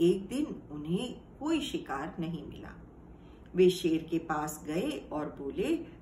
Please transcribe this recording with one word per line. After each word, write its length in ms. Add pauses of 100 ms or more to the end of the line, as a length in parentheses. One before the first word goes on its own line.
एक 260
दिन 340 (100)
उन्हें 500 (180)
कोई 220
शिकार 580
नहीं 280
मिला। 320 (760)
वे 140
शेर 420
के 80
पास 480
गए 440
और 140
बोले, 600 (160)